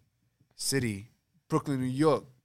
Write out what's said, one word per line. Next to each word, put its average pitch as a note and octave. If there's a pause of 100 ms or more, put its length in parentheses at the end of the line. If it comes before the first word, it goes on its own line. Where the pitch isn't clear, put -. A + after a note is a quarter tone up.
(560)
city, A2+ (380)
Brooklyn, D3
New B2+
York. C3+ (200)